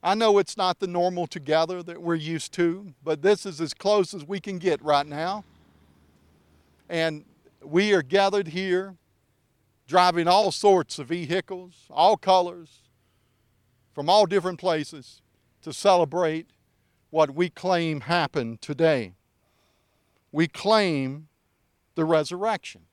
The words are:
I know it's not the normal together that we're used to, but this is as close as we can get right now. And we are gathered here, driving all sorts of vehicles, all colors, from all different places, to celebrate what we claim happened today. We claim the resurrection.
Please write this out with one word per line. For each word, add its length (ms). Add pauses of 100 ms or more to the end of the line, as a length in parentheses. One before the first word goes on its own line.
I 140
know 240
it's 180
not 220
the 80
normal 400
together 560
that 180
we're 140
used 380
to, 500
but 180
this 240
is 160
as 120
close 420
as 100
we 140
can 180
get 240
right 240
now. 380 (1500)
And 360 (360)
we 320
are 80
gathered 460
here, 480 (920)
driving 400
all 240
sorts 460
of 120
vehicles, 800
all 260
colors, 600 (1120)
from 160
all 160
different 320
places, 640 (400)
to 100
celebrate 760 (600)
what 260
we 140
claim 520
happened 600
today. 520 (1160)
We 160
claim 800 (680)
the 120
resurrection. 880